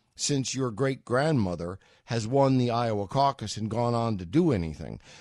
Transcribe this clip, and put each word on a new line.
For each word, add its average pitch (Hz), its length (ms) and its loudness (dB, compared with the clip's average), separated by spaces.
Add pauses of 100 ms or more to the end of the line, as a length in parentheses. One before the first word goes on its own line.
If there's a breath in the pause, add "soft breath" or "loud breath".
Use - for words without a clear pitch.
(160)
since 139 380 -2
your 127 180 -2
great-grandmother 113 1080 0 (260 soft breath)
has 117 220 -2
won 135 300 4
the 123 140 2
Iowa 113 360 -2
caucus 135 480 0
and 107 140 -6
gone 120 240 0
on 117 240 0
to 90 80 -8
do 151 260 2
anything. 78 480 -4 (220 loud breath)